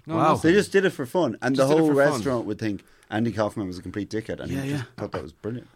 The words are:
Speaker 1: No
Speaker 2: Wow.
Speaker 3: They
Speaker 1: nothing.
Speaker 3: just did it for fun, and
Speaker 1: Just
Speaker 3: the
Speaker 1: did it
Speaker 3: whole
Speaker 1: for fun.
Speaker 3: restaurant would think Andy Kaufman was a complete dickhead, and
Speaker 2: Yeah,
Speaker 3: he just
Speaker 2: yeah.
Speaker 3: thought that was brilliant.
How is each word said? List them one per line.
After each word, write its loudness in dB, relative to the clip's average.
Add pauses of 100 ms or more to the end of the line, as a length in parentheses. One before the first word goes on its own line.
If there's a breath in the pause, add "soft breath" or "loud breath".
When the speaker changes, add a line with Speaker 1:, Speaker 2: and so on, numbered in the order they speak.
Speaker 1:
No -6
Speaker 2:
Wow. 2
Speaker 3:
They 4
Speaker 1:
nothing. 4
Speaker 3:
just 2
did 4
it 2
for -8
fun, 0
and 0
Speaker 1:
Just 4
Speaker 3:
the 4
Speaker 1:
did 6
it 6
Speaker 3:
whole 4
Speaker 1:
for 6
fun. 6
Speaker 3:
restaurant -2
would -6
think -4 (260 soft breath)
Andy 0
Kaufman -2
was -8
a -16
complete -6
dickhead, -6
and -6
Speaker 2:
Yeah, -4
Speaker 3:
he -6
just -4
Speaker 2:
yeah. -16
Speaker 3:
thought -8
that -6
was -14
brilliant. -10